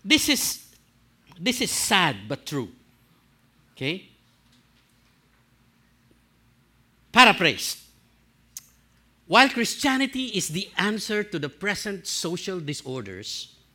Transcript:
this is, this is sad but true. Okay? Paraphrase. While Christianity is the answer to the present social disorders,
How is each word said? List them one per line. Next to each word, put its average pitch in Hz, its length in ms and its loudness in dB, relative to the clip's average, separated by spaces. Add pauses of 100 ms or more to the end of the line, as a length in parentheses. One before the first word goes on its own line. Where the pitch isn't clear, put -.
this 240 240 2
is, - 380 -2 (760)
this 247 220 -2
is 208 100 -2
sad 143 560 2
but 135 180 -6
true. 127 240 -4 (1040)
Okay? 156 360 -8 (3000)
Paraphrase. 190 720 6 (1400)
While 240 220 6
Christianity 262 800 -2
is 214 220 -4
the 190 280 -8
answer 208 460 -2
to 190 160 -6
the 143 100 -6
present 196 580 -6
social 180 520 -6
disorders, 127 960 -10 (200)